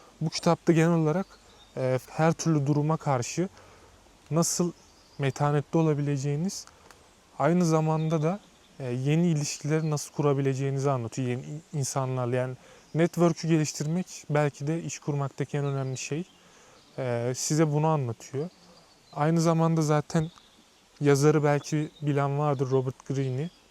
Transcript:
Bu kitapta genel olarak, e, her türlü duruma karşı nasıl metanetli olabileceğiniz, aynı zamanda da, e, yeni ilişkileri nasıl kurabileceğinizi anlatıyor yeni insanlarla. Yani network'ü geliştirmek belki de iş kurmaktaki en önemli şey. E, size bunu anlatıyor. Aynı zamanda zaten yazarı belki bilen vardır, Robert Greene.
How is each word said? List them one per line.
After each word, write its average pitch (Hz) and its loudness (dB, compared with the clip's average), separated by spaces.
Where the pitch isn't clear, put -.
Bu 160 -2
kitapta - 2
genel 165 4
olarak, 160 2
e, 131 0
her 160 2
türlü 156 0
duruma 147 2
karşı 147 -2
nasıl 170 0
metanetli 147 0
olabileceğiniz, 147 -2
aynı 170 4
zamanda 160 0
da, 180 -2
e, 139 -10
yeni 139 2
ilişkileri 156 -2
nasıl 147 -4
kurabileceğinizi 135 0
anlatıyor 127 -4
yeni 123 -4
insanlarla. 127 -2
Yani 127 -4
network'ü 165 2
geliştirmek 156 -2
belki 147 0
de 165 -4
iş 156 -10
kurmaktaki 143 -4
en 143 -2
önemli 135 -4
şey. 151 -6
E, 123 -2
size 156 0
bunu 151 2
anlatıyor. 143 -4
Aynı 160 2
zamanda 165 2
zaten 156 0
yazarı 143 4
belki 147 0
bilen 139 0
vardır, 143 0
Robert 131 -2
Greene. 135 -4